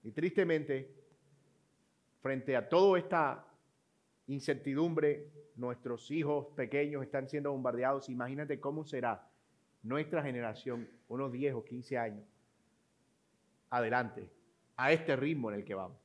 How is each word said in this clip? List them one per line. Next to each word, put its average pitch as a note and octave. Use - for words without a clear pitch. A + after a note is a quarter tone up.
Y A2+
tristemente, D#3
frente C3+
a A#2
toda F#3
esta E3
incertidumbre, D3
nuestros A#2+
hijos D3
pequeños C#3+
están C3
siendo C#3+
bombardeados. C3
Imagínate C3+
cómo D3
será A#2+
nuestra D3+
generación A#2+
unos C3
diez C3
o A2+
quince B2
años G#2
adelante, A#2
a C3
este D#3+
ritmo C3
en G2+
el G2+
que G2
vamos. F#2+